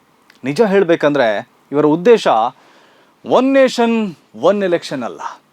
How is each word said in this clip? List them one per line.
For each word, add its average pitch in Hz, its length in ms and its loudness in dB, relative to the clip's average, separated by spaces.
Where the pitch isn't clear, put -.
ನಿಜ 147 180 -2
ಹೇಳ್ಬೇಕಂದ್ರೆ 151 880 0
ಇವರ 147 140 0
ಉದ್ದೇಶ 175 420 2
ಒನ್ 247 280 0
ನೇಷನ್ 233 640 0
ಒನ್ 196 220 2
ಎಲೆಕ್ಷನ್ 160 400 -4
ಅಲ್ಲ, 85 180 -12